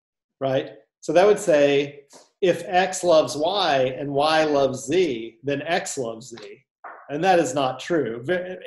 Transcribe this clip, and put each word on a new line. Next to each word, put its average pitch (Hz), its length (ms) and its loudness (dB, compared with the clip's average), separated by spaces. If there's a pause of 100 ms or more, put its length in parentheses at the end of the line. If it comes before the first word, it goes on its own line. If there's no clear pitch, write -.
(400)
Right? 131 300 -2 (300)
So - 120 -6
that 175 140 6
would 208 120 6
say 143 600 2 (400)
if 175 260 2
X 180 380 0
loves 156 320 4
Y 156 600 0
and 143 160 -8
Y 156 320 2
loves 135 420 0
Z, 131 580 -2
then 143 180 -4
X 165 340 -4
loves 113 340 -8
Z. 107 300 -18 (500)
And 151 120 -6
that 185 160 4
is 135 160 0
not 135 240 -2
true. 123 460 -4
Ve-, 180 320 -6 (100)